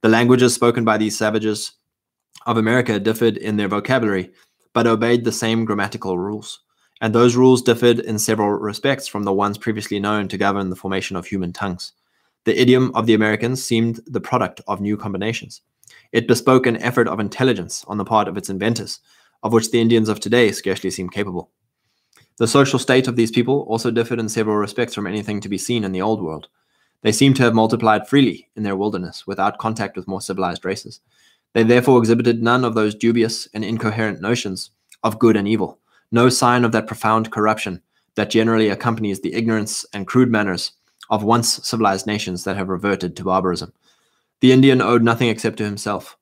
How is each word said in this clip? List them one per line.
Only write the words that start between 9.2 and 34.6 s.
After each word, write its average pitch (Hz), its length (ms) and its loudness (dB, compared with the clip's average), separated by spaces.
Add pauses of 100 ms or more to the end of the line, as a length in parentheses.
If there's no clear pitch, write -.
the 98 100 -2
ones 101 260 0
previously 104 420 -6
known 104 280 -2
to 95 100 -8
govern 98 320 -2
the 90 60 -8
formation 95 400 -6
of 85 100 -8
human 92 260 -6
tongues. 90 400 -10 (520)
The 113 160 0
idiom 127 340 4
of 113 120 -2
the 113 80 4
Americans 107 480 0
seemed 113 440 -2
the 120 140 -6
product 104 460 -4
of 101 140 -6
new 101 160 -4
combinations. 104 680 -8 (500)
It 117 160 0
bespoke 127 380 4
an 117 160 0
effort 117 260 0
of 98 120 -6
intelligence 104 680 -4
on 104 80 -8
the 101 80 -4
part 107 240 0
of 92 80 -10
its 98 140 -10
inventors, 104 500 -4 (420)
of - 100 -2
which 113 180 2
the 120 100 2
Indians 113 280 2
of 107 120 -4
today 113 320 2
scarcely 95 380 -6
seem 90 180 -10
capable. 95 420 -8 (840)
The 117 100 0
social 139 320 4
state 127 300 2
of 120 80 -4
these 113 140 2
people 123 320 0
also 113 280 -4
differed 113 300 -2
in 110 80 -6
several 107 280 -2
respects 104 380 -4
from 104 120 -8
anything 104 340 -6
to 95 80 -12
be 95 100 -4
seen 117 260 -4
in 95 80 -4
the 92 100 -4
Old 104 200 -2
World. 78 260 -10 (540)
They 107 100 0
seem 139 220 4
to 135 80 2
have 117 120 4
multiplied 110 520 2
freely 135 480 0
in 110 80 -8
their 101 140 -4
wilderness, 95 500 -6
without 98 320 -4
contact 110 380 -6
with 90 100 -12
more 95 140 -6
civilized 92 440 -6
races. 95 360 -10 (520)
They 113 120 4
therefore 123 340 6
exhibited 117 440 2
none 120 220 2
of 113 100 -2
those 107 200 0
dubious 117 580 0
and 107 120 -6
incoherent 110 560 -4
notions 95 500 -6 (320)